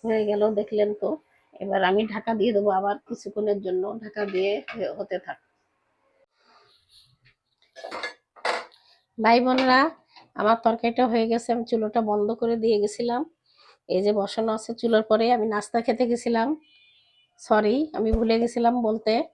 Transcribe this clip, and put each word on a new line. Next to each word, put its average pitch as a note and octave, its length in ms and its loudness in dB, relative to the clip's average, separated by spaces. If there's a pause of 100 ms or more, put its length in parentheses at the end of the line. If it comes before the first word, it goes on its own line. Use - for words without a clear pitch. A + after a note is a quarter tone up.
হয়ে A3 260 0
গেল G#3 120 0 (180)
দেখলেন G#3 300 0 (120)
তো। - 80 -2 (540)
এবার G3 200 -2
আমি F#3+ 180 2 (120)
ঢাকা G#3+ 200 -6
দিয়ে A3 200 0
দেবো G3+ 160 2 (100)
আবার G3+ 160 -2 (120)
কিছুক্ষণের G#3 540 -6
জন্য, F#3 220 -4 (200)
ঢাকা G#3 220 -10
দিয়ে F#3+ 260 -2 (180)
হ-, G#3 280 -6
হতে G3 220 -8
থাক। - 180 -12 (3750)
ভাই A3+ 220 4
বোনেরা, B3+ 400 4 (560)
আমার G#3 300 2
তরকারিটা A#3 460 2
হয়ে A3+ 200 2
গেছে, A#3 200 -2
আমি A#3 140 -2
চুলাটা A3+ 360 0
বন্ধ G#3 260 0 (140)
করে A#3 160 0
দিয়ে A3 220 2
গেছিলাম। A#3+ 420 -2 (680)
এই F3+ 160 0
যে G#3 80 4
বসানো G#3 440 -2
আছে A3+ 160 -10
চুলার A3+ 300 2
পরে, A3 280 2
আমি A3 160 2
নাস্তা G#3 340 -2
খেতে B3 300 0
গেছিলাম, A#3 360 0 (920)
সরি G#3+ 340 4 (220)
আমি A3 140 0
ভুলে A3+ 300 4
গেছিলাম A#3 340 2 (120)
বলতে। A3 260 0 (200)